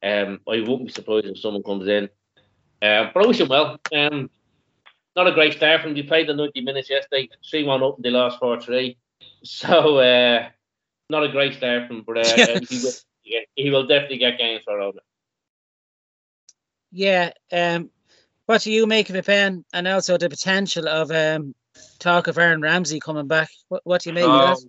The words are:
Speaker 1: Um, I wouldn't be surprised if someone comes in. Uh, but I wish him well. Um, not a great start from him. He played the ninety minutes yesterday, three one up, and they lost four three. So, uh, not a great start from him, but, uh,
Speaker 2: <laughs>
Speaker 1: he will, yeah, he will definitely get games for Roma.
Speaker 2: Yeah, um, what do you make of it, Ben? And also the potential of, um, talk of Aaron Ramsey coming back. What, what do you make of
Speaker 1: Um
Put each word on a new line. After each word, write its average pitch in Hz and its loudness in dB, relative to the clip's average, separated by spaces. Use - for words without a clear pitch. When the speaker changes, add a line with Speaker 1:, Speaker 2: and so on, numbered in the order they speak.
Speaker 1:
Um, 98 -2
I 113 -2
wouldn't 123 -4
be 104 -14
surprised 107 -4
if 98 -12
someone 101 -6
comes 98 -6
in. 104 0
Uh, 107 2
but 185 4
I - 6
wish 240 2
him 151 2
well. 139 2
Um, 147 -2
not 180 4
a 175 4
great 151 4
start 156 4
from 156 -6
him. 147 -6
He 143 -6
played 160 2
the 151 -2
ninety 147 -6
minutes 135 -6
yesterday, 135 -4
three 156 -2
one 135 0
up, 139 0
and 123 -16
they 123 0
lost 123 0
four 120 -2
three. 123 -4
So, 151 2
uh, 123 4
not 151 0
a 143 -2
great 139 -2
start 120 -2
from 120 -12
him, 110 -16
but, 113 -4
uh, 117 4
Speaker 2:
<laughs> - -18
Speaker 1:
he 127 -6
will, 127 -2
yeah, 113 -6
he 139 -2
will 135 2
definitely 139 0
get 123 -2
games 113 -4
for 104 -6
Roma. 98 -6
Speaker 2:
Yeah, 185 0
um, 175 -2
what 220 2
do 214 -4
you 220 4
make 214 0
of 185 -6
it, 185 -6
Ben? 196 0
And 175 -4
also 185 0
the 170 -2
potential 180 -2
of, 156 -2
um, 156 -2
talk 175 2
of 165 -2
Aaron 170 4
Ramsey 156 -2
coming 151 -8
back. 156 0
What, - -8
what 175 0
do 170 -10
you 165 -8
make 175 0
of - 4
Speaker 1:
Um 135 4